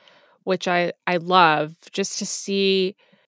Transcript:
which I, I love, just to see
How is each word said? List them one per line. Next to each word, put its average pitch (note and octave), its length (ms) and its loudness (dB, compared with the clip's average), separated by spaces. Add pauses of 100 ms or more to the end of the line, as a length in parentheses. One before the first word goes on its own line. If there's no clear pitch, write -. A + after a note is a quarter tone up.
(440)
which F#3 220 -2
I, F3 280 0 (120)
I F3+ 120 0
love, E3 560 2 (180)
just - 280 -4
to G#3 40 -6
see G3 720 -2 (320)